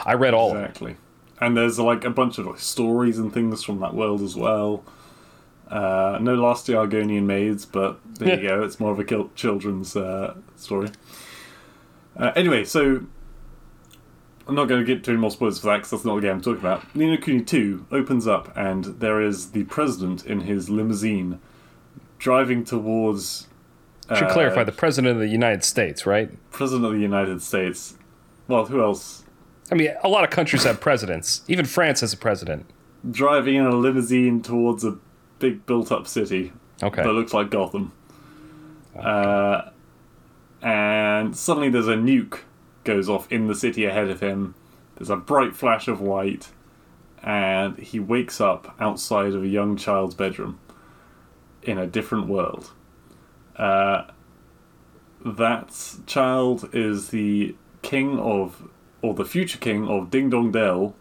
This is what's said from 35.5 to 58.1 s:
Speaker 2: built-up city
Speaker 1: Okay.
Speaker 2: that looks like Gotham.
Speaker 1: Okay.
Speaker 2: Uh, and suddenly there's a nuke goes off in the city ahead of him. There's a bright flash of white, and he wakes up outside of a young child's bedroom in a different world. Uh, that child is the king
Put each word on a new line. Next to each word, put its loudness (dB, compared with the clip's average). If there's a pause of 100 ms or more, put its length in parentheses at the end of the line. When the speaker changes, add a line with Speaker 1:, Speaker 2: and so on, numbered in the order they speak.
Speaker 2:
built-up 0
city -2 (280)
Speaker 1:
Okay. 0
Speaker 2:
that 2
looks -2
like 0
Gotham. -2 (1040)
Speaker 1:
Okay. -8
Speaker 2:
Uh, 2 (1000)
and 0
suddenly 0
there's 4
a 2
nuke 2 (460)
goes 2
off -2
in 0
the 0
city -2
ahead 0
of -6
him. -2 (400)
There's -8
a 0
bright 0
flash 0
of -2
white, -2 (720)
and 0
he -8
wakes -2
up 0
outside 0
of -4
a -2
young 0
child's -2
bedroom -6 (1040)
in -4
a -4
different -4
world. -4 (840)
Uh, 2 (1200)
that -2 (100)
child 2
is -2
the 0 (260)
king -2